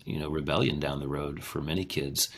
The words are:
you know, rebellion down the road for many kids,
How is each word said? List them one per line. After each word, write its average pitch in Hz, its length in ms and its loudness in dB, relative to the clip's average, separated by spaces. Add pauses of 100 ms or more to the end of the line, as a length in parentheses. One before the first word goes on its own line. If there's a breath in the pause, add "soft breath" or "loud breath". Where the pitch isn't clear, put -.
you - 160 -2
know, 76 80 -2
rebellion 76 500 4
down 71 220 0
the 69 80 -2
road 71 340 -2
for - 180 -4
many 80 240 0
kids, 69 540 0